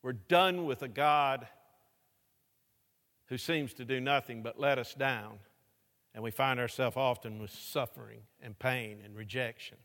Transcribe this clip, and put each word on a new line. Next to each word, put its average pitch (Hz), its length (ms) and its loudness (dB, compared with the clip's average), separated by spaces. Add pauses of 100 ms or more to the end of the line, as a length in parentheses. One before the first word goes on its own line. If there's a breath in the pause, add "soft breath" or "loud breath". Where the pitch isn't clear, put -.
We're 127 140 -4
done 175 500 4
with 139 180 -2
a 135 60 -8
God 135 580 4 (1800)
who 131 100 -8
seems 151 380 -2
to 127 100 -10
do 127 160 0
nothing 127 420 0
but 113 160 -6
let 139 200 4
us 120 160 -8
down, 110 460 -2 (760)
and 110 100 -8
we 117 60 -2
find 131 280 2
ourselves 123 380 0
often 120 420 0
with 104 120 -10
suffering 113 720 -6 (180)
and 113 180 -14
pain 113 460 -2
and 104 100 -18
rejection. 113 720 -6